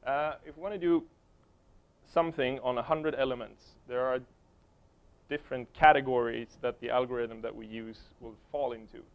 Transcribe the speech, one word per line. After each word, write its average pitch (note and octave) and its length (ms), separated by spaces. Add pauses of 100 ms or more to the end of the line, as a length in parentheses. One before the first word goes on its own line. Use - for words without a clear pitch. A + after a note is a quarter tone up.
Uh, C#3+ 300 (100)
if D3+ 100
we D#3 80
wanna G3+ 140
do E3+ 260 (1080)
something C#3+ 460
on B2 180
a A#2+ 60
hundred D#3 320
elements, B2 480 (240)
there B2 180
are B2+ 140 (1080)
different C3 440
categories B2 720 (140)
that A#2+ 180
the A#2+ 100
algorithm A#2+ 520
that A2+ 140
we A2+ 100
use A2+ 320 (240)
will A2+ 140 (160)
fall C#3 220
into. A2+ 280 (140)